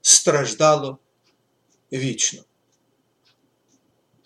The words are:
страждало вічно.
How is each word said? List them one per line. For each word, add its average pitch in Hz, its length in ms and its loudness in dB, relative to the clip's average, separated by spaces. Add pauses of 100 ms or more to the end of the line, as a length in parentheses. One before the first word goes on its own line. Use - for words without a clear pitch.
страждало 143 960 0 (960)
вічно. - 500 -6 (1800)